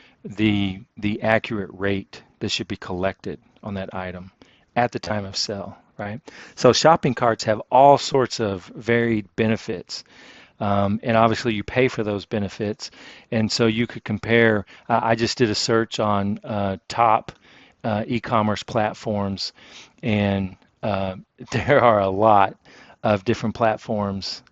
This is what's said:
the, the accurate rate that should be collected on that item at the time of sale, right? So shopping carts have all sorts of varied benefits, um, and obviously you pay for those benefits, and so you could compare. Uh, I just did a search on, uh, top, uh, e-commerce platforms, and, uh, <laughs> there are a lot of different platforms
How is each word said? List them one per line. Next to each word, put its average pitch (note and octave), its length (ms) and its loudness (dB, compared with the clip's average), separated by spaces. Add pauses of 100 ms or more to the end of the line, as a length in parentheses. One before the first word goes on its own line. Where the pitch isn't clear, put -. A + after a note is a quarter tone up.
(260)
the, G2+ 560 0 (160)
the G#2 240 -4
accurate A2 520 0
rate G2 500 -4 (160)
that G#2+ 100 -4
should - 180 -6
be G2+ 100 -6
collected F#2 600 -6 (220)
on G2+ 140 -8
that F#2+ 180 -10
item F#2 380 -10 (440)
at A#2+ 160 0
the A#2 80 -8
time G#2 260 -6
of F#2+ 120 -12
sale, G2 400 -8 (220)
right? G#2 220 -10 (340)
So B2 180 6
shopping D#3 400 4
carts A#2 300 0
have A2 260 0
all C3+ 300 8
sorts - 400 0
of G2 260 -4
varied A#2 680 -2
benefits, A2 680 -4 (560)
um, G2+ 440 0
and A#2 140 2
obviously A2+ 360 2
you G2+ 100 -4
pay B2+ 260 0
for A#2 140 -6
those G#2 220 -4
benefits, G#2 640 -6 (420)
and A2 200 0
so A#2+ 140 0
you A2+ 200 2
could - 200 -10
compare. A2+ 600 2 (220)
Uh, A2+ 160 2
I A2+ 120 2
just A2+ 220 -2
did A#2 120 4
a G#2 60 0
search A2+ 440 0
on, G#2 440 0
uh, G2+ 340 -2 (100)
top, A#2 460 2 (500)
uh, A2 240 -2
e-commerce A2 560 -2
platforms, G2+ 880 -4 (520)
and, G2+ 520 0 (280)
uh, F#2+ 320 -4 (220)
<laughs> - 140 -16
there A#2+ 320 2
are A2+ 160 6
a G2 100 2
lot G2 460 4 (480)
of G#2 220 0
different A2+ 300 -2
platforms G#2 840 -4 (100)